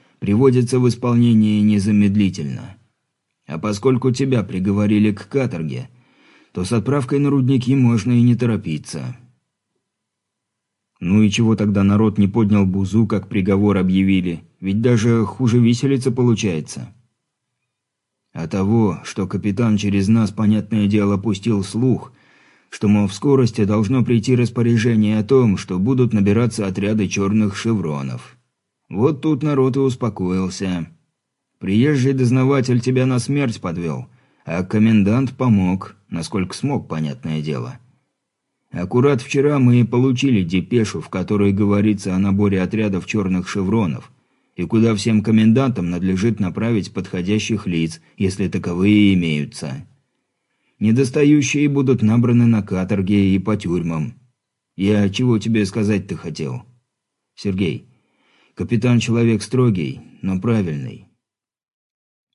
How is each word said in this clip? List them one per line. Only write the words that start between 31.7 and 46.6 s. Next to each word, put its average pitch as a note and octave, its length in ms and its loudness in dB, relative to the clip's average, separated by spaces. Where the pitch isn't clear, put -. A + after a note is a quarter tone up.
дознаватель C3 640 2
тебя B2+ 240 0
на C3 140 0
смерть C#3 420 -4
подвёл, E2 460 -6
а E2+ 160 -4
комендант A2 720 2
помог, G2 580 0
насколько F#2 480 -6
смог, C3+ 320 -4
понятное D#2 540 -6
дело. C2 360 -8
Аккурат B2 500 0
вчера C#3+ 380 0
мы B2 220 4
и A#2 40 4
получили B2 580 0
депешу, F2+ 600 -2
в - 80 -16
которой G2+ 420 0
говорится G2+ 640 0
о - 20 0
наборе G2 440 0
отрядов F#2+ 420 -4
чёрных F#2 420 -2
шевронов, F#2+ 640 -4
и F2+ 100 -6
куда A2+ 300 2
всем G#2+ 280 0
комендантам A2 640 2
надлежит F#2 500 -2
направить G2+ 540 -4